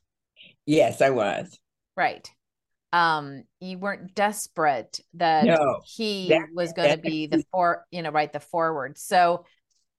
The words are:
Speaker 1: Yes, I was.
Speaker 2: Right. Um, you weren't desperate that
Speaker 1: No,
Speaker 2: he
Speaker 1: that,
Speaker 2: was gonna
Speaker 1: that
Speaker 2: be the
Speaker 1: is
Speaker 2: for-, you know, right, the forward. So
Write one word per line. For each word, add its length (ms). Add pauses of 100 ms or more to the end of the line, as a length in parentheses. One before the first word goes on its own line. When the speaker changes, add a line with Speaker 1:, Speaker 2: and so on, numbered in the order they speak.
(640)
Speaker 1:
Yes, 360
I 80
was. 500 (360)
Speaker 2:
Right. 340 (640)
Um, 500 (160)
you 180
weren't 380
desperate 840 (140)
that 300
Speaker 1:
No, 400
Speaker 2:
he 440
Speaker 1:
that, 240
Speaker 2:
was 200
gonna 160
Speaker 1:
that 120
Speaker 2:
be 260
the 100
Speaker 1:
is 140
Speaker 2:
for-, 400
you 100
know, 100
right, 200
the 80
forward. 580
So 480 (540)